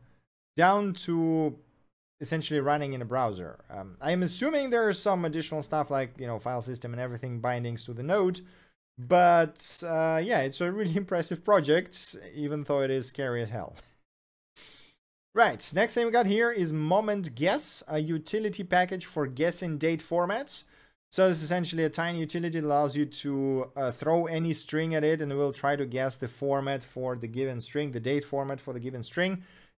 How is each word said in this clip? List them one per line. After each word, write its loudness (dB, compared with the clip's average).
down 4
to 0
essentially -2
running 0
in -6
a -6
browser. -2
Um, -14
I'm 0
assuming 0
there 4
is 0
some 2
additional -4
stuff -2
like, -2
you -8
know, -4
file -4
system -8
and -6
everything, -6
bindings -2
to -10
the -8
node. 2
But, 4
uh, 2
yeah, 2
it's -2
a 0
really 0
<laughs> 0
impressive -2
project, 4
even -4
though 2
it 0
is -2
scary -4
as -6
hell. -8
Right, 4
next 2
thing 2
we -2
got 6
here 2
is 0
Moment 0
Guess, 0
a -2
utility -2
package 2
for -2
guessing -2
date 0
formats. -2
So 4
this 4
is -6
essentially -2
a 2
tiny -4
utility -2
that -2
allows 2
you 2
to, -2
uh, -2
throw 0
any 0
string -2
at 2
it 4
and -4
it -2
will 0
try 0
to -2
guess -2
the -6
format -2
for -6
the -8
given -4
string, -4
the -4
date 0
format -4
for -10
the -8
given -8
string. -2